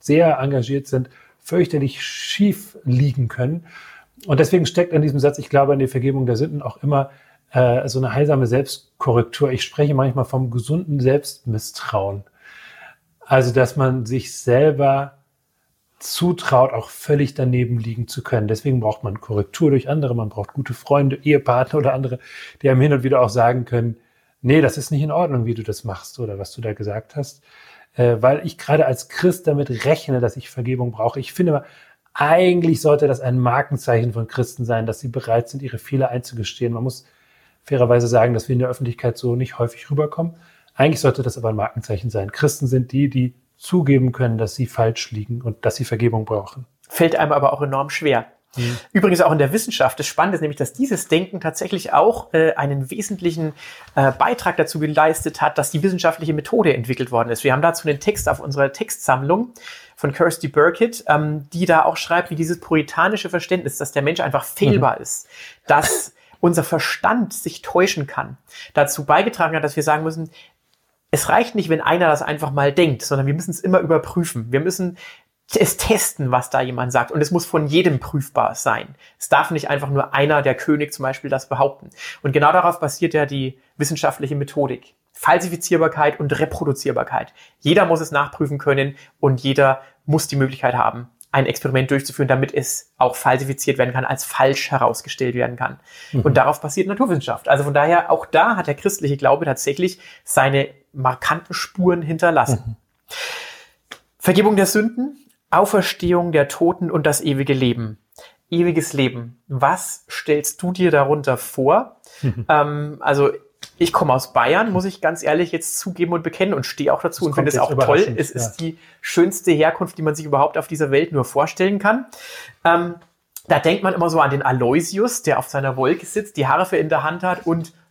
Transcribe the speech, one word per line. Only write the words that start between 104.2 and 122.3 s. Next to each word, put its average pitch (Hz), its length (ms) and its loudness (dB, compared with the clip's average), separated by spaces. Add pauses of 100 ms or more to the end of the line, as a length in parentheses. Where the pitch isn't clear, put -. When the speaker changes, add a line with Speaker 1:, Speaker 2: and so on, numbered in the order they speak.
Speaker 2:
der 196 100 4
Sünden, 233 520 -2 (340)
Auferstehung 175 800 2
der 143 160 2
Toten 170 420 0
und 156 160 0
das 147 160 0
ewige 139 320 0
Leben. 120 440 0 (520)
Ewiges 170 440 0
Leben. 120 540 -2
Was 139 640 -2
stellst - 520 -2
du 180 100 -2
dir 180 200 2
darunter 139 460 2
vor? 160 600 0 (240)
Speaker 1:
Mhm. 120 280 -2
Speaker 2:
Ähm, 147 520 0
also 139 300 2 (460)
ich 170 140 2
komme 139 220 2
aus - 180 -2
Bayern, 165 400 2
muss 185 140 0
ich 185 160 -8
ganz 165 220 -2
ehrlich 170 280 0
jetzt - 280 -6
zugeben 175 340 -2
und 165 100 -2
bekennen 185 300 -2
und 135 120 -2
stehe 143 280 -2
auch - 80 -4
dazu - 240 -4
Speaker 1:
Das - 20 2
Speaker 2:
und 143 80 -2
finde - 0 -
Speaker 1:
kommt - 140 0
Speaker 2:
es - 60 -4
Speaker 1:
jetzt 120 80 2
Speaker 2:
auch 131 220 2
toll. 143 120 4
Speaker 1:
überraschend, 165 220 0
Speaker 2:
Es 147 140 -4
Speaker 1:
ja. - 60 -8
Speaker 2:
ist 113 180 -6
die 160 200 -8 (240)
schönste 180 500 0
Herkunft, 160 460 0
die 165 40 -6
man 151 140 0
sich 156 100 -12
überhaupt 143 320 2
auf 160 100 -4
dieser 147 240 -2
Welt 160 200 2
nur 139 140 0
vorstellen 185 540 0
kann. 220 260 2 (580)